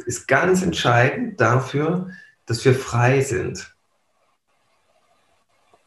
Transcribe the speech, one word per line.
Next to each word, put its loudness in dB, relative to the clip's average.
ist -10
ganz 2
entscheidend 0
dafür, 0
dass -4
wir 6
frei 0
sind. -6